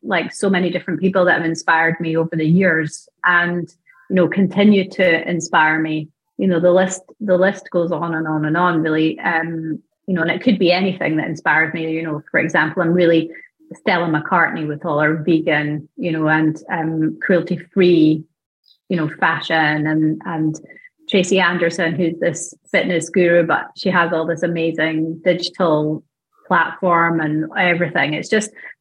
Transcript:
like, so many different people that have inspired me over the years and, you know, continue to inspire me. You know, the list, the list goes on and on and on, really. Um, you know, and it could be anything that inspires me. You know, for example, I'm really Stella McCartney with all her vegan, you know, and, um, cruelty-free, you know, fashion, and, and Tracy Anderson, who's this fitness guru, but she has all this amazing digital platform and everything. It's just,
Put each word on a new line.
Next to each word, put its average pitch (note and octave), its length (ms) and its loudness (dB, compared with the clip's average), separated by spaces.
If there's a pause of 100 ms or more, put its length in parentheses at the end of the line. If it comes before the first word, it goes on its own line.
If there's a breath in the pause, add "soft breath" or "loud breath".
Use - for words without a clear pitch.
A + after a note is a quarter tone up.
like, F3 300 -2
so - 180 -2
many F3+ 220 0
different F3 300 -6
people F#3+ 240 2
that F3 120 2
have E3 80 -2
inspired E3 540 0
me D#3+ 180 -2
over E3 180 -2
the D#3+ 120 0
years D#3+ 600 0 (160)
and, F3 480 0 (380 soft breath)
you G3 60 -2
know, F3 120 4
continue G3 640 2
to E3 400 0
inspire D#3+ 500 0
me. D#3 300 -4 (280)
You G3 100 0
know, F3 120 2
the F3 120 4
list, F#3 320 2 (160)
the F#3+ 180 0
list G3 340 0
goes F3 200 -2
on E3 240 -4
and D#3+ 120 -4
on D#3 180 -2
and D#3+ 120 0
on, F3 240 2
really. D#3 380 0
Um, D#3+ 640 -4 (260)
you F#3+ 60 -2
know, E3 100 0
and E3 80 -2
it F3+ 100 -4
could G3+ 160 2
be F3 140 2
anything F3 460 0
that D#3+ 100 -2
inspires D#3 460 0
me. D#3+ 180 -4
You D#3+ 100 -4
know, D3+ 300 -6
for D#3+ 80 2
example, E3 420 0
I'm E3 120 2
really E3 360 4 (440 loud breath)
Stella F3 340 -2
McCartney D#3 600 0
with D3 160 -8
all D3+ 160 -2
her D3+ 240 2
vegan, D3+ 720 0
you F3 160 -4
know, D#3 160 0
and, D#3 300 2 (140)
um, D#3+ 500 -2
cruelty-free, E3 1000 2 (680 soft breath)
you F#3 80 -2
know, D#3 100 -2
fashion, D#3 800 -2
and, D#3 400 0
and D#3 340 -4 (500 loud breath)
Tracy F#3+ 300 2
Anderson, E3+ 560 0
who's E3+ 240 -2
this - 340 -4 (180)
fitness E3+ 380 0
guru, F3 360 4
but - 320 -2
she - 120 -2
has F3 240 2
all D#3+ 120 0
this E3 180 -4
amazing D#3+ 800 -2
digital D#3+ 800 0 (440)
platform E3+ 720 0
and D#3 260 -2 (120)
everything. E3+ 560 0
It's - 160 -8
just, G#3+ 220 0 (300 loud breath)